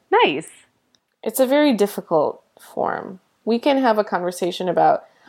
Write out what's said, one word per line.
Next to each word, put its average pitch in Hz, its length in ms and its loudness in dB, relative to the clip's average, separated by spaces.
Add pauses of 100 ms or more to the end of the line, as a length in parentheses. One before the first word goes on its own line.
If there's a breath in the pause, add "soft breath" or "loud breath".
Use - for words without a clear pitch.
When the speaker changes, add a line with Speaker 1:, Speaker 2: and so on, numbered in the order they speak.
(100)
Speaker 1:
Nice. 208 400 0 (720)
Speaker 2:
It's 220 180 -4
a 262 60 4
very 285 260 2
difficult 190 720 -2 (180)
form. - 600 -8 (260)
We 233 120 0
can 269 200 2
have 240 180 2
a 208 80 2
conversation 180 640 -4
about 160 360 2 (240 soft breath)